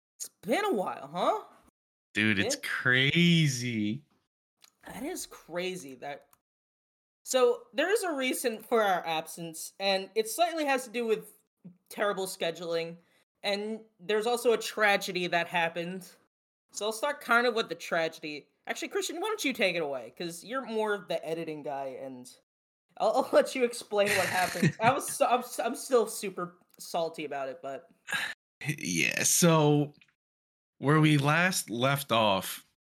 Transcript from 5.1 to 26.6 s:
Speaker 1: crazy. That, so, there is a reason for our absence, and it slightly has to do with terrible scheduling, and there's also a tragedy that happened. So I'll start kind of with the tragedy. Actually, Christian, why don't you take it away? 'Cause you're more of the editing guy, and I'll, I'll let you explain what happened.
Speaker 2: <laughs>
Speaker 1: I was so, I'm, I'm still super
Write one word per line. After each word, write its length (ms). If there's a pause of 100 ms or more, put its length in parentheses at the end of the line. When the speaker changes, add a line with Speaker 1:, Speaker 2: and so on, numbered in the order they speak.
Speaker 1:
crazy. 680
That, 280 (1000)
so, 420 (100)
there 180
is 100
a 120
reason 460
for 220
our 240
absence, 720
and 360
it 160
slightly 340
has 200
to 60
do 160
with 280 (540)
terrible 380
scheduling, 680 (480)
and 340 (220)
there's 260
also 260
a 40
tragedy 720
that 180
happened. 640 (640)
So 140
I'll 60
start 280
kind 260
of 80
with 140
the 80
tragedy. 680 (200)
Actually, 220
Christian, 320
why 80
don't 160
you 80
take 240
it 60
away? 360
'Cause 240
you're 220
more 300
of 120
the 180
editing 380
guy, 400
and 260 (680)
I'll, 160
I'll 180
let 240
you 80
explain 460
what 180
happened. 500
Speaker 2:
<laughs> 40
Speaker 1:
I 100
was 160
so, 200
I'm, 180 (180)
I'm 140
still 320
super 480 (240)